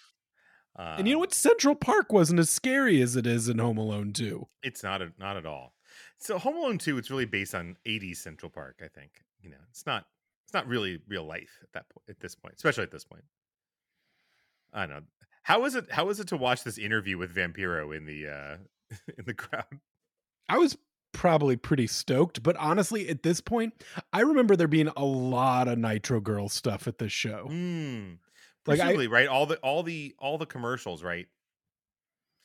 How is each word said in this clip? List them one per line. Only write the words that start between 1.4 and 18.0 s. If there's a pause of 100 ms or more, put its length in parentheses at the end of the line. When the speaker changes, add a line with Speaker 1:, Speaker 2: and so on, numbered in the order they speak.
Speaker 1:
Park
wasn't
as
scary
as
it
is
in
Home
Alone
two. (120)
Speaker 2:
It's
not
a,
not
at
all. (440)
So
Home
Alone
two,
it's
really
based
on
eighties
Central
Park,
I
think. (280)
You
know, (120)
it's
not, (400)
it's
not
really
real
life
at
that
po-,
at
this
point,
especially
at
this
point. (1500)
I
don't
know. (420)
How
is
it,
how
is
it
to
watch
this
interview
with
Vampiro
in